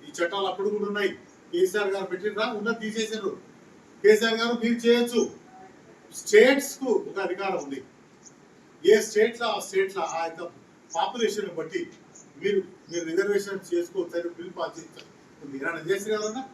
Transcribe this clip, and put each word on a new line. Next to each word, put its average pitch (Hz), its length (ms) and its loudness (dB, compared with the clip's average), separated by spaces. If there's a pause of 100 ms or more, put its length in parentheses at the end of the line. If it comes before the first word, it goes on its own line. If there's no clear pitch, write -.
ఈ 147 120 -16
చట్టాలు 190 340 -2
అప్పుడు 202 220 -2
కూడా 202 160 -4
ఉన్నాయి, 202 200 0 (420)
కేసీఆర్ 185 440 0
గారు 190 100 -4
పెట్టినరా, 196 400 -4 (140)
ఉన్నది 220 240 -2
తీసేశారు. 214 480 -4 (720)
కేసీఆర్ 214 380 6
గారు 233 120 0 (100)
మీరు 233 220 2
చేయొచ్చు, 233 360 4 (960)
స్టేట్స్కు 262 720 6 (200)
ఒక 175 100 -8
అధికారం 190 440 -4
ఉంది, 135 160 -10 (1120)
ఏ 214 160 8
స్టేట్లో 233 400 0
ఆ 208 120 -2
స్టేట్లో 190 440 -2
ఆ 160 220 -4
యొక్క 165 180 -10 (520)
పాపులేషన్ 208 600 -2
బట్టి 165 260 -6 (600)
మీరు, 196 200 2 (280)
మీరు 165 160 -2
రిజర్వేషన్ 196 540 0 (140)
చేసుకోవచ్చు 175 460 -2
అని 170 180 -4
బిల్ 175 200 -14
పాస్ 165 220 -6
చేయించారు. - 300 -20 (480)
ఏమైనా 147 240 -6 (100)
చేశారు 208 300 -2
కదన్నా? 220 220 -6 (100)